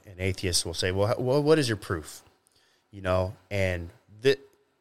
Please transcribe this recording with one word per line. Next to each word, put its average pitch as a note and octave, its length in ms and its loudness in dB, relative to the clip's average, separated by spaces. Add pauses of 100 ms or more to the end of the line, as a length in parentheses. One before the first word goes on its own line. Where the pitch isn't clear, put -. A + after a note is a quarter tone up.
and F#2+ 120 -20
atheists F#2 460 0
will E2+ 100 -6
say, F#2 160 0
"Well, G2 200 2
h-, - 80 -2
well, B2+ 240 2
what D#3 160 6
is C3+ 100 0
your A2 80 0
proof?" - 460 -8 (720)
You G2 100 -16
know, F#2 320 0 (160)
and F2+ 400 -2 (320)
thi-, C3+ 140 4 (440)